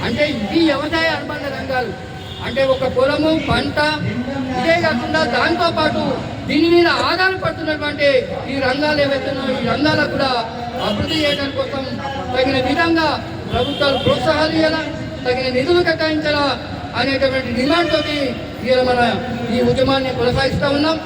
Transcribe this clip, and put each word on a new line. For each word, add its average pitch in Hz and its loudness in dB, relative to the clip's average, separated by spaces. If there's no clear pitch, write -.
అంటే 240 0
ఇది 233 -2
వ్యవసాయ 302 0
అనుబంధ 285 -4
రంగాలు, 254 -2
అంటే 247 -2
ఒక 262 2
పొలము, 294 2
పంట, 269 0
ఇదే 254 2
కాకుండా 240 0
దాంతోపాటు 311 2
దీని 302 4
మీద 339 6
ఆధారపడుతున్నటువంటి 302 0
ఈ 262 -4
రంగాలు 285 0
ఏవైతే 277 0
ఉన్నాయో 262 -2
ఈ 247 -2
రంగాలకు 285 2
కూడా 269 0
అభివృద్ధి 214 -2
చేయడం 277 0
కోసం 269 -4
తగిన 262 2
విధంగా 320 2
ప్రభుత్వాలు 269 0
ప్రోత్సాహాలు 302 2
ఇవ్వాలా, 320 2
తగిన 254 0
నిధులు 349 4
కేటాయించాలా 311 0
అనేటటువంటి 262 0
డిమాండ్ 302 2
తోటి 302 0
ఇవాళ 254 4
మన 247 2
ఈ 247 2
ఉద్యమాన్ని 262 2
కొనసాగిస్తా 247 0
ఉన్నాం. 302 2